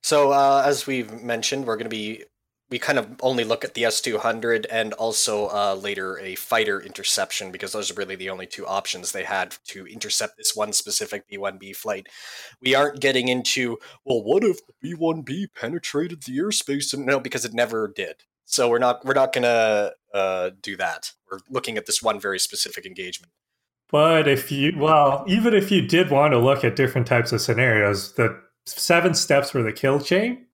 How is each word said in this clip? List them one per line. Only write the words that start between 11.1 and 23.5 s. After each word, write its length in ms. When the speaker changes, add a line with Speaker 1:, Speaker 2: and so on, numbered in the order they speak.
Speaker 1:
B 100
one 180
B 160
flight. 360
We 140
aren't 240
getting 300
into, 500
"Well, 200
what 180
if 240
the 60
B 100
one 300
B 320
penetrated 680
the 120
airspace?" 560
And 140
no, 140
because 240
it 100
never 320
did. 380
So 240
we're 120
not, 240
we're 100
not 180
gonna, 600
uh, 380
do 160
that. 360
We're 80
looking 280
at 100
this 160
one 160
very 220
specific 440
engagement. 460